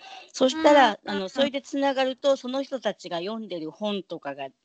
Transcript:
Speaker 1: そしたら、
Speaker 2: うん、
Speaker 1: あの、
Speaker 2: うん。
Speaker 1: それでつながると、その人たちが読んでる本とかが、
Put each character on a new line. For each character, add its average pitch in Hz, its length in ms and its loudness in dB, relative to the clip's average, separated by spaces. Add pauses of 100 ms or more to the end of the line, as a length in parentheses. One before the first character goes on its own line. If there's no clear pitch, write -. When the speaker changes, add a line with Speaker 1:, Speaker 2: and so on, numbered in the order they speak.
(320)
Speaker 1:
そ 262 160 2
し 311 140 -2
た 302 100 8
ら、 262 320 6
Speaker 2:
う - 20 -20
ん、 - 40 -6
Speaker 1:
あ 202 60 -4
の、 196 80 -2
Speaker 2:
う - 20 -4
ん。 - 20 -10
Speaker 1:
そ 254 140 -2
れ 285 80 0
で 269 100 -6
つ - 160 -10
な 277 160 2
が 262 100 0
る 262 140 -2
と、 277 200 2
そ 262 120 -10
の 262 140 -4
人 262 180 -8
た 202 140 -4
ち - 160 -16
が 175 80 -4
読 202 200 -6
ん 220 80 -10
で 175 140 -8
る 156 100 -8
本 202 320 -4
と 170 180 -12
か 139 140 -10
が、 139 140 -10 (160)